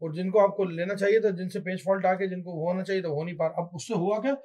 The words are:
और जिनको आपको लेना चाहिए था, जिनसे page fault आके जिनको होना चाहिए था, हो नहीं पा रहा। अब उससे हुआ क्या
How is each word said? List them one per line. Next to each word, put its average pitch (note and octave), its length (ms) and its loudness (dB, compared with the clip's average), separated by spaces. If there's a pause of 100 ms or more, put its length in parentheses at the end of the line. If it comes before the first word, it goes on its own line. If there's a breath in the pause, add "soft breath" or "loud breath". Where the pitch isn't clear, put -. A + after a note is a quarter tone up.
और D#3 120 -6
जिनको F#3+ 240 2
आपको G3+ 260 6
लेना F3 300 -4
चाहिए G3+ 260 4
था, G#3 100 2
जिनसे F#3 300 -6
page F3+ 240 -6
fault F#3+ 220 2
आके F#3+ 220 2
जिनको F3+ 240 -8
होना F3+ 300 -2
चाहिए F#3+ 200 -2
था, E3+ 60 -4
हो D3+ 160 -2
नहीं F3 120 -8
पा D#3+ 100 0
रहा। E3+ 160 -2
अब E3+ 120 -8
उससे A3+ 200 -6
हुआ G3 240 2
क्या C4+ 160 0 (100)